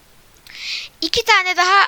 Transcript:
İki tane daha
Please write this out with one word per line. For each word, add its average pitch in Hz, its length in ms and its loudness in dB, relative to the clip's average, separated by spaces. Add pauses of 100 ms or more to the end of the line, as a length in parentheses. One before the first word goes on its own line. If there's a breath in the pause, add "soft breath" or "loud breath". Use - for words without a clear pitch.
(1000 loud breath)
İki 453 240 -2
tane 370 320 2
daha 370 300 2